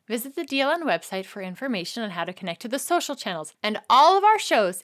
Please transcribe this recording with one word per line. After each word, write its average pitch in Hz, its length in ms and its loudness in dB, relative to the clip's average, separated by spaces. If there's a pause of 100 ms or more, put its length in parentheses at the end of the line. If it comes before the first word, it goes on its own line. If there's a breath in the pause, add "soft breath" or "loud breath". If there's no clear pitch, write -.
Visit 240 300 -8
the 339 80 -4
D 269 160 -2
L 269 100 2
N 339 140 -2
website 190 420 -2
for 202 160 -12
information 185 600 -6
on 208 80 -6
how 170 140 -4
to - 80 -4
connect 175 300 -8
to 247 60 -10
the 254 100 -4
social 330 360 -2
channels 170 380 -8 (100)
and 214 180 -2 (100)
all 302 260 8
of 392 80 2
our 427 140 6
shows 214 460 0